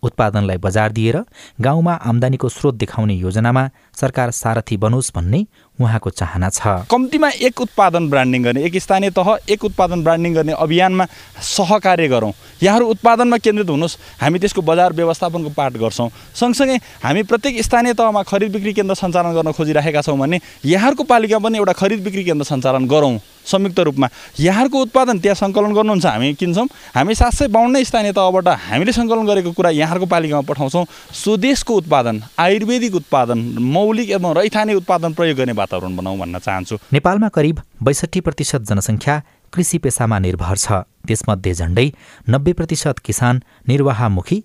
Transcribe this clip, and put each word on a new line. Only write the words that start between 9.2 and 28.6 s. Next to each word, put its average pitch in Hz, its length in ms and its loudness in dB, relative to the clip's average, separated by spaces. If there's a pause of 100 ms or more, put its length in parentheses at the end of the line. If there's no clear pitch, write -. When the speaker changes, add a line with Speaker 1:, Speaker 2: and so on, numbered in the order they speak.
Speaker 2:
एक 208 160 0
उत्पादन 180 380 0
ब्रान्डिङ 165 320 2
गर्ने 156 180 2
अभियानमा 180 540 2 (340)
सहकार्य 185 680 2
गरौँ। 113 240 0 (300)
यहाँहरू 214 240 4
उत्पादनमा 233 520 4
केन्द्रित 208 320 0
हुनुहोस्, 156 260 -2 (240)
हामी 156 180 0
त्यसको 190 240 -2
बजार 175 300 2
व्यवस्थापनको 165 580 -2
पाठ 143 220 -4
गर्छौँ। 117 380 -2 (240)
सँगसँगै 262 420 0 (260)
हामी 160 200 0
प्रत्येक 226 400 -2
स्थानीय 240 320 2
तहमा 214 280 2
खरिद 196 300 -2
बिक्री 208 200 -4
केन्द्र 190 220 0
सञ्चालन 175 400 -2
गर्न 160 180 0
खोजिराखेका 151 480 0
छौँ 143 180 -2
भने 156 220 0 (240)
यहाँहरूको 220 380 2
पालिकामा 226 460 2
पनि 226 100 -2
एउटा 196 140 2
खरिद 196 320 0
बिक्री 190 200 -4
केन्द्र 151 200 0
सञ्चालन 131 420 0
गरौँ। 135 320 2 (240)
संयुक्त 190 380 0
रूपमा 139 280 2 (300)
यहाँहरूको 226 400 2
उत्पादन 254 400 2
त्यहाँ 196 160 2
सङ्कलन 208 400 0
गर्नुहुन्छ, 208 320 2
हामी 135 280 0
किन्छौँ। 180 340 -2 (260)
हामी 180 200 2
सात 240 200 4
सय 285 160 0
बाउन्न 240 320 4
स्थानीय 214 300 0
तहबाट 185 360 2 (220)